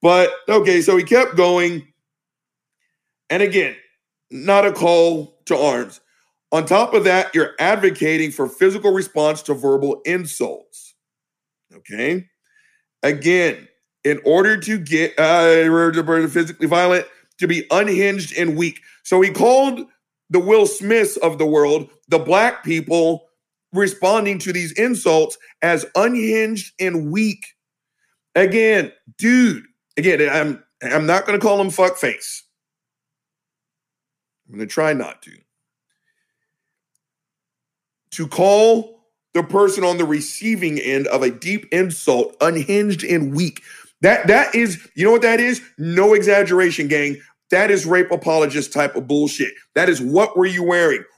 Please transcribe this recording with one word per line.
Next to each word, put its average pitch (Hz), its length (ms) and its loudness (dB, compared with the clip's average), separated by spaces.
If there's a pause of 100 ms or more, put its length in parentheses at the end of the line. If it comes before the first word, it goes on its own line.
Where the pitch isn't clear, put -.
But, 175 300 4 (180)
okay, 185 320 2
so 185 160 2
he 175 60 2
kept 240 340 2
going. 175 520 0 (1400)
And 180 120 0
again, 180 320 -2 (560)
not 196 360 2
a 196 60 0
call 170 760 0
to 165 100 0
arms. 127 440 -2 (520)
On 156 120 0
top 208 300 2
of 208 100 4
that, 185 300 0
you're 220 240 0
advocating 160 720 0
for 131 160 -6
physical 190 460 0
response 151 500 -2
to 147 120 -4
verbal 139 500 -2
insults. 156 920 -8 (800)
Okay? 131 540 -8 (760)
Again, 151 640 0 (380)
in 147 200 0
order 196 320 4
to 208 220 -6
get, 156 400 -4
uh, 165 1120 2
physically 160 400 -2
violent, 180 380 2 (320)
to 175 100 -2
be 170 220 -4
unhinged 196 680 0
and 165 180 -2
weak. 170 260 -6 (200)
So 185 180 2
he 196 100 2
called 254 560 2 (440)
the 175 100 2
Will 202 260 4
Smiths 208 500 -2
of 160 220 -2
the 156 80 0
world, 151 420 2 (200)
the 160 100 2
black 208 440 0
people 160 680 -2 (440)
responding 196 680 0
to 180 120 -8
these 175 200 -6
insults, 180 680 0 (240)
as 170 320 0
unhinged 220 840 -2
and 170 320 -4
weak. 208 360 -4 (880)
Again, 196 580 2 (240)
dude, 233 480 2 (320)
again, 151 320 2
I'm, 151 340 -2 (200)
I'm 127 240 -2
not 180 180 0
gonna 208 140 -2
call 202 220 2
him 196 80 -2
fuckface. 180 760 -4 (2000)
I'm - 80 -20
gonna 107 120 -10
try 156 260 -2
not 95 300 -8
to. - 100 -20 (2750)
To 165 140 -10
call 214 800 2 (280)
the 170 80 0
person 190 420 0
on 175 140 0
the 170 60 2
receiving 156 760 -4
end 139 300 -4
of 127 140 -2
a 127 80 0
deep 180 420 -8
insult 160 680 -2
unhinged 170 640 -2
and 151 300 -2
weak, 160 280 -4 (380)
that, 214 260 2
that 226 280 2
is, 220 400 -4
you 165 100 -4
know 214 80 4
what 233 100 2
that 233 180 2
is? 247 200 -2 (160)
No 175 380 2
exaggeration, 180 760 2
gang. 143 320 -2 (300)
That 196 200 2
is 185 160 0
rape 175 240 2
apologist 156 600 -2
type 143 220 -2
of 135 120 -6
bullshit. 143 480 -2 (200)
That 175 140 2
is, 160 120 0
"What 147 360 0
were 185 100 0
you 180 160 -4
wearing? 170 400 0 (160)